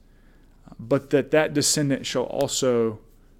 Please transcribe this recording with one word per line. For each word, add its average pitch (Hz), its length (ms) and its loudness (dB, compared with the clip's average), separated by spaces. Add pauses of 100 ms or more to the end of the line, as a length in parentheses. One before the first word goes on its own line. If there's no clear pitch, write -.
(760)
but 135 320 -2
that 135 220 0
that 156 220 2
descendant 139 520 0
shall 127 180 -2
also, 117 760 0 (400)